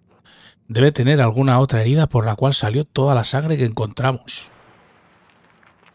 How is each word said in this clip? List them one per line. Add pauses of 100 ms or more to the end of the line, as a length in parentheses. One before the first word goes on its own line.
(720)
Debe
tener
alguna
otra
herida
por
la
cual
salió
toda
la
sangre
que
encontramos. (1500)